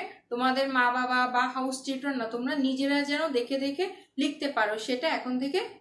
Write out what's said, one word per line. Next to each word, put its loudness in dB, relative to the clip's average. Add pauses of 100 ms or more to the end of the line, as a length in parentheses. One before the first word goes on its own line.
(300)
তোমাদের 2
মা 4
বাবা 2
বা 2
house -2
টিউটর -4
না, -2
তোমরা -2
নিজেরা 2
যেন 0 (100)
দেখে 0
দেখে 0 (320)
লিখতে 0
পারো, 2
সেটা -2
এখন -2
থেকে 0 (220)